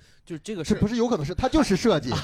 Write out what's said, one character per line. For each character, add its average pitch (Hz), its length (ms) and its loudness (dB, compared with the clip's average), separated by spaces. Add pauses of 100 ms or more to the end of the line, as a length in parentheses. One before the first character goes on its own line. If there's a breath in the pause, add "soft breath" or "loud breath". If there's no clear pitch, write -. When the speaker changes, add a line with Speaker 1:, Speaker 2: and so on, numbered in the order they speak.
(260 soft breath)
Speaker 1:
就 165 140 -12
这 214 180 -10
个 160 80 -6
事 196 80 2
儿 - 20 2
Speaker 2:
这 190 60 -2
不 202 80 2
是 240 80 -4
有 226 100 2
可 226 120 0
能 139 80 -6
是， 180 80 -6
它 254 120 0
就 302 160 4
是 196 140 2
设 175 240 2
计， 117 80 -8 (160)